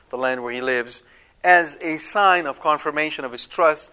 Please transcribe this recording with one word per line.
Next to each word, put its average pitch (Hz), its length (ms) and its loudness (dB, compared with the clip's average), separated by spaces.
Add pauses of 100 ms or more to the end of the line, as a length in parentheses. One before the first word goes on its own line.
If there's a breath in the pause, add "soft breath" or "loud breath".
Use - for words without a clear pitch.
the 123 80 -10
land 127 260 -2
where 120 100 -6
he 127 80 -6
lives 123 440 -4 (400 soft breath)
as 170 360 4
a 160 180 -6
sign 185 480 2
of 135 140 -8
confirmation 151 640 -2
of 123 60 -8
his 120 160 -8
trust 156 460 0